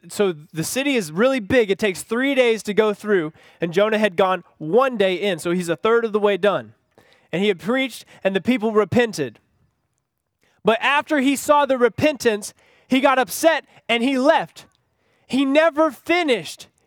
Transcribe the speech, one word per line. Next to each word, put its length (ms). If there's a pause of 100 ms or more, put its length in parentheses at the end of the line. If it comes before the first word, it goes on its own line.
so 240
the 320
city 320
is 160
really 280
big. 300
It 80
takes 240
three 320
days 300
to 100
go 180
through, 400 (280)
and 120
Jonah 260
had 180
gone 280 (140)
one 380
day 180
in. 240
So 140
he's 160
a 80
third 280
of 80
the 60
way 180
done. 380 (580)
And 100
he 60
had 120
preached, 440 (200)
and 100
the 60
people 320
repented. 680 (1300)
But 160
after 400
he 160
saw 280
the 140
repentance, 760 (340)
he 120
got 180
upset 480 (220)
and 140
he 160
left. 480 (600)
He 180
never 460
finished. 800 (180)